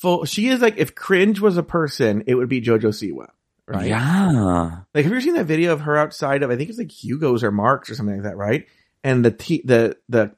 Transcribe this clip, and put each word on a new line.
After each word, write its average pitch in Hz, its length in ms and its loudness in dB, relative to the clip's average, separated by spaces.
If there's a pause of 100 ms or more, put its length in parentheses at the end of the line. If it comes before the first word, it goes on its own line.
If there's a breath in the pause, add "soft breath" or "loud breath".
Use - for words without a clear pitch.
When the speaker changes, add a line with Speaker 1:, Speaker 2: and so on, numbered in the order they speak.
Speaker 1:
full, 180 220 0
she 208 240 -2
is 254 140 0
like, 220 160 2
if - 180 -2
cringe 196 460 0
was 202 160 2
a 170 60 2
person, 139 640 0
it 127 100 2
would 127 140 0
be 131 120 -2
JoJo 113 320 2
Siwa. 78 340 -8 (420)
Right? 98 200 -4
Speaker 2:
Yeah. 110 920 0 (100)
Speaker 1:
Like, 151 100 2
have 165 80 0
you 247 60 0
ever - 20 -2
seen 311 140 0
that 311 100 0
video 160 300 0
of 151 80 -4
her 151 160 0
outside 147 440 0
of, 139 80 0
I 123 60 0
think 143 140 -4
it's 226 100 -10
like 185 100 -8
Hugo's 123 540 -2
or 107 80 0
Mark's 110 380 2
or 110 60 -12
something 104 200 -4
like 98 80 -10
that, 98 140 -8
right? 107 280 -2 (380 soft breath)
And 127 220 2
the 110 60 4
t-, - 340 -4
the, 117 320 2 (100)
the 113 200 2 (100)